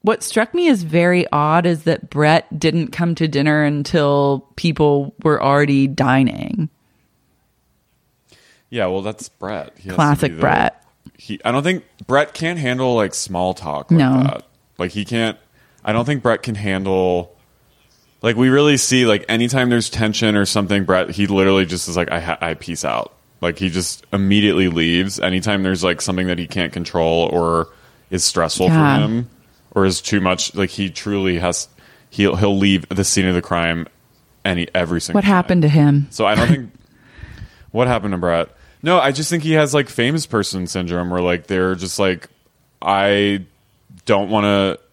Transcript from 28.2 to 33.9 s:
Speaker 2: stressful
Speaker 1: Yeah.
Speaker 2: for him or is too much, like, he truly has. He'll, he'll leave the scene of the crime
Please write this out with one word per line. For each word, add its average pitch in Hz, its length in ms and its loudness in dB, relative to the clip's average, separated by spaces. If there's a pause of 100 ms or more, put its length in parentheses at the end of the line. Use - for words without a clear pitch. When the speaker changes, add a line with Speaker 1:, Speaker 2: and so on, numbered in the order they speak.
Speaker 2:
stressful - 440 0
Speaker 1:
Yeah. 151 300 2
Speaker 2:
for - 60 2
him 113 260 -4 (420)
or 98 140 2
is 90 160 0
too 104 180 -2
much, 92 360 -2
like, 98 160 -2
he 98 180 -6
truly 95 500 -4
has. 87 280 -4 (420)
He'll, 98 260 0
he'll 101 220 2
leave 98 320 2
the 98 140 -2
scene 92 240 0
of 92 80 0
the 87 60 0
crime 85 460 -2 (560)